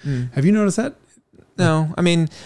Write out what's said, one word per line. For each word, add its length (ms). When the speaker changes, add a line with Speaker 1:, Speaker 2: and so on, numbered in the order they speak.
Speaker 1:
Mm. 280
Speaker 2:
Have 120
you 60
noticed 260
that? 180
Speaker 1:
No, 400
I 40
mean, 280